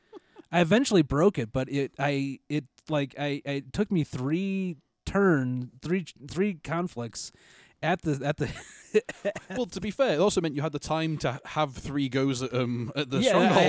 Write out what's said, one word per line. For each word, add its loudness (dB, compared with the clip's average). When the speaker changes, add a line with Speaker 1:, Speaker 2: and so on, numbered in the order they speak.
Speaker 1:
<laughs> -20
Speaker 2:
I 4
eventually 4
broke 4
it, -6
but -2
it, -2
I, -2
it, -2
like, -2
I, -4
I, -6
it -6
took -2
me 2
three -2
turn, 2
three, -2
three 0
conflicts -6
at 0
the, -2
at -2
the -4
<laughs> 4
Speaker 1:
Well, -4
to -10
be -6
fair, 0
it 2
also 2
meant -2
you -2
had -2
the -4
time -2
to -4
have -2
three -4
goes 0
at, -4
um, -2
at -4
the 0
Speaker 2:
Yeah, 4
Speaker 1:
stronghold 6
Speaker 2:
I, 8
I 6